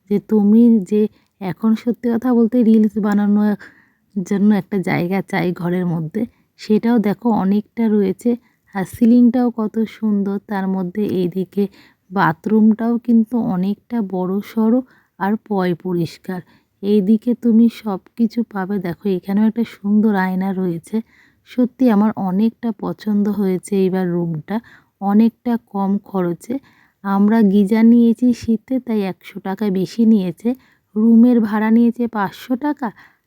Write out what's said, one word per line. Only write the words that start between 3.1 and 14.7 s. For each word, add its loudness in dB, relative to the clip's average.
জন্য 0
একটা -4
জায়গা -2
চাই -4
ঘরের -4
মধ্যে, -6
সেটাও 0
দেখো -2
অনেকটা -2
রয়েছে। 0
আর -4
সিলিংটাও 2
কত -6
সুন্দর, -4
তার -6
মধ্যে -4
এইদিকে -4
বাথরুমটাও 0
কিন্তু 0
অনেকটা -6
বড় -6
সড়ো 0